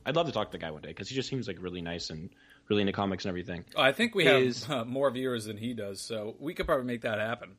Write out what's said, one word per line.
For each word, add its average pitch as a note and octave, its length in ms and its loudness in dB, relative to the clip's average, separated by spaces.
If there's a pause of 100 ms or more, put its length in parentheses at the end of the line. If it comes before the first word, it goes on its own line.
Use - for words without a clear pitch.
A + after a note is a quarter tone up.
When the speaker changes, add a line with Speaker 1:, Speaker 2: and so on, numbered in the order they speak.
Speaker 1:
I'd C#3 100 -2
love E3+ 120 4
to B2+ 60 -4
talk G#2+ 160 -2
to - 40 -16
the F2+ 60 -8
guy E2 140 -6
one D2+ 100 -12
day D2+ 100 -10
'cause G2 160 -10
he B2+ 60 -8
just C3 160 -2
seems, B2 180 -4
like, F2+ 100 -6
really F2+ 220 -6
nice E2+ 300 -6
and E2 180 -10 (400)
really G#2 140 6
into G2 100 4
comics G2 320 0
and G2+ 60 -2
everything. F2 340 -6 (140)
Speaker 2:
I C3+ 140 8
think A#3 220 0
we D#3+ 120 6
have, C#3 160 8
Speaker 1:
Is B2 260 0
Speaker 2:
uh, B2 160 0
more C3+ 260 2
viewers B2 360 -2
than G#2+ 100 -6
he A#2 160 -4
does, G2+ 300 -8
so A2 360 -6
we D3+ 140 -6
could F3 140 -2
probably C#3+ 180 4
make A#2+ 160 -2
that A2 180 0
happen. G#2+ 400 -4